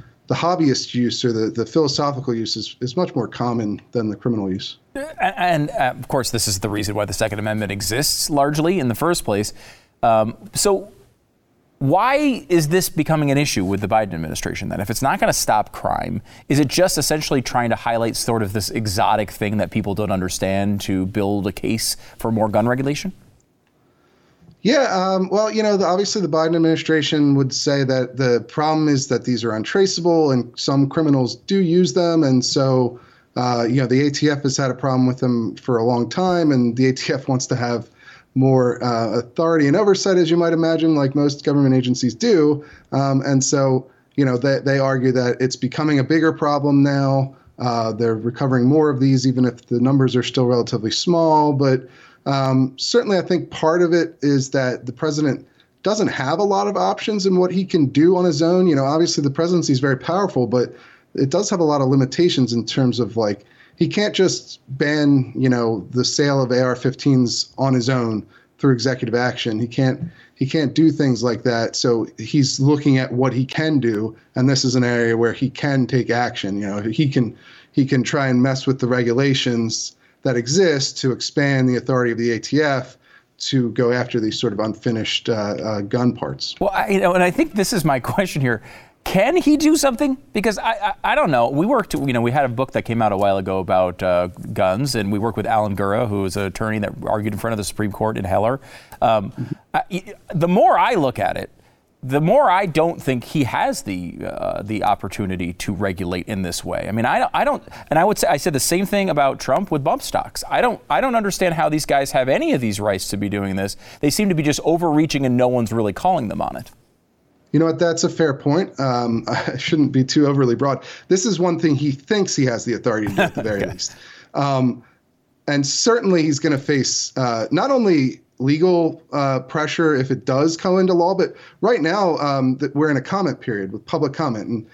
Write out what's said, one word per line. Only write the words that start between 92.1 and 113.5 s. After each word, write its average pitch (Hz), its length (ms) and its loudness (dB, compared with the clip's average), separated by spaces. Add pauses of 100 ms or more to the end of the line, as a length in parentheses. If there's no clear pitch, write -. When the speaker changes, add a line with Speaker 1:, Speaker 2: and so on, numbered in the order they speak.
Speaker 2:
know, 120 80 0
we 120 100 0
had 139 140 2
a 127 40 0
book 123 220 -4
that 110 120 -2
came 117 200 -2
out 107 80 2
a 101 60 -2
while 98 200 2
ago 95 220 -2
about, 92 420 0
uh, 90 280 0 (240)
guns, 104 420 -2
and 104 160 -2
we 104 80 -2
worked 107 180 -4
with 104 80 -4
Alan 107 320 0
Gura, 101 320 -2
who 101 160 -2
is 92 120 -6
an 101 80 -4
attorney 110 340 -4
that 101 140 -4 (120)
argued 107 280 -2
in 101 80 -8
front 117 120 -4
of 110 60 -4
the 101 60 -6
Supreme 104 260 -6
Court 110 260 -4
in 101 80 -6
Heller. 101 360 -2 (400)
Um, 113 560 -2 (180)
I, - 400 -6 (180)
the 170 140 0
more 220 320 6
I 214 160 2
look 139 240 0
at 95 180 -2
it, - 140 -10 (500)
the 131 200 0
more 226 280 4
I 190 180 2
don't 160 360 0
think 127 220 -2
he - 180 -2
has 170 400 -2
the, 90 420 -8
uh, - 380 -6
the 101 220 -4
opportunity 92 720 -4
to - 180 -6
regulate 92 560 -4
in 98 140 -4
this 87 220 -6
way. 87 240 -6
I 95 40 -6
mean, 113 120 -2
I, 190 300 0
I 175 80 0
don't, 269 200 -2 (260)
and 147 100 2
I 170 60 4
would 208 140 2
say, - 100 0
I 151 80 2
said 160 160 -2
the 135 80 0
same 185 260 0
thing 196 240 0
about 139 300 0
Trump 170 320 -2
with 147 100 -2
bump 185 200 -2
stocks. - 460 -6
I 147 120 0
don't, 233 280 0
I 151 120 2
don't 247 160 0
understand 190 380 0
how 156 140 0
these 151 180 -2
guys 139 260 0
have 131 160 4
any 269 240 2
of 151 80 2
these 107 180 -2
rights 101 300 0
to - 80 -4
be 101 120 -2
doing 98 280 -2